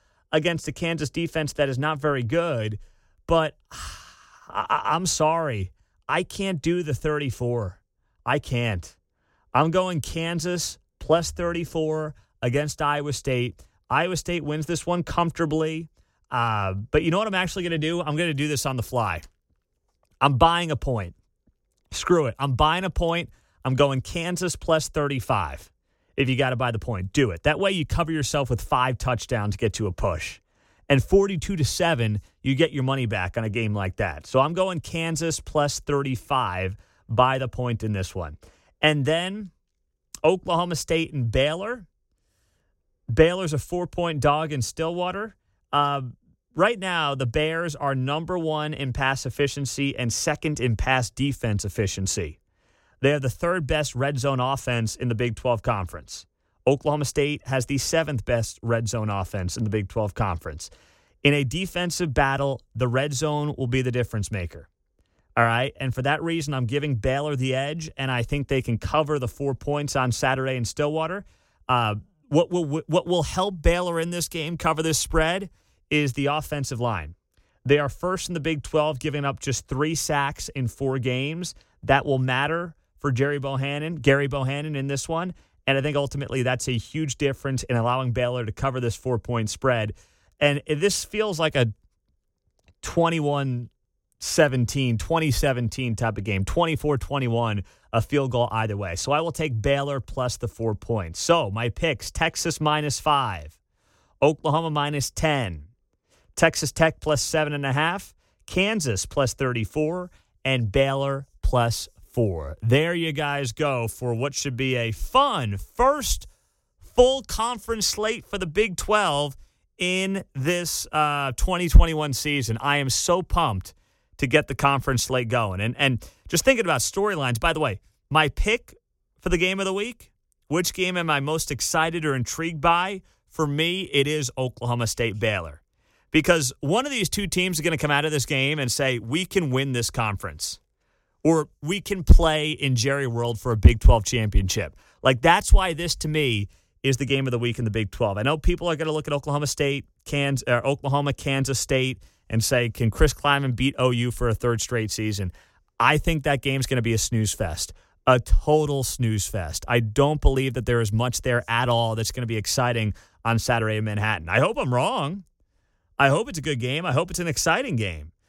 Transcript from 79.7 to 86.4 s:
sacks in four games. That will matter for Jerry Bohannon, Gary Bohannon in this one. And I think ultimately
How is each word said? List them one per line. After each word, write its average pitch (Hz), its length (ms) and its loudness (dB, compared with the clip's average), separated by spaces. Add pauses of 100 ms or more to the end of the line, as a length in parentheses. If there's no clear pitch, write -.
sacks 143 560 -2
in 127 180 -4
four 135 300 -2
games. 135 560 -4 (280)
That 139 240 4
will 135 120 2
matter 147 580 -2 (220)
for 147 120 -2
Jerry 139 300 0
Bohannon, 139 600 -4
Gary 139 280 6
Bohannon 139 480 -4
in 135 100 -4
this 139 220 -4
one. 165 260 -4 (320)
And 135 120 4
I - 20 2
think 143 160 0
ultimately 139 460 -2